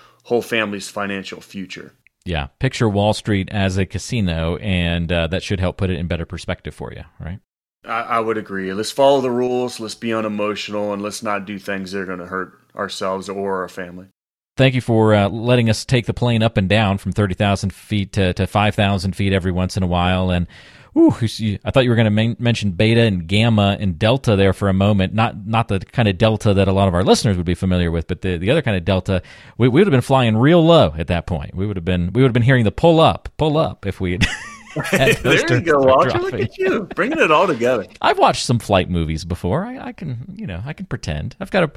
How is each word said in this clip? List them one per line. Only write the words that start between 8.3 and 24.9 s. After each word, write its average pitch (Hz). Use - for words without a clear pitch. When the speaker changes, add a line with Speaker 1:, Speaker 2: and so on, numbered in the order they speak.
Speaker 1:
agree. 95
Let's 107
follow 139
the 127
rules. 123
Let's 110
be 117
unemotional, 104
and 101
let's 104
not 101
do 98
things 98
that 101
are 90
gonna 90
hurt 92
ourselves 95
or 98
our 90
family. 92
Speaker 2:
Thank 131
you 127
for, 110
uh, 101
letting 117
us -
take 123
the -
plane 117
up 113
and 95
down 101
from 92
thirty 95
thousand 101
feet 101
to, 92
to 95
five 104
thousand 98
feet 98
every 92
once 92
in 92
a 90
while. 90
And, 87
ooh, 330
you 113
see, 104
I 92
thought 135
you 123
were 113
gonna 110
men-, 110
mention 113
beta 110
and 92
gamma 104
and 90
delta 113
there 95
for 101
a 95
moment. 95